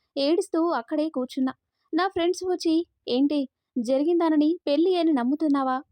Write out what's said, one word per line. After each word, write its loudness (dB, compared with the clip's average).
ఏడుస్తూ 0
అక్కడే -2
కూర్చున్నా. -4
నా 2
ఫ్రెండ్స్ -2
వచ్చి, -2
'ఏంటి 0
జరిగిందానని 2
పెళ్లి 2
అని 2
నమ్ముతున్నావా?' 0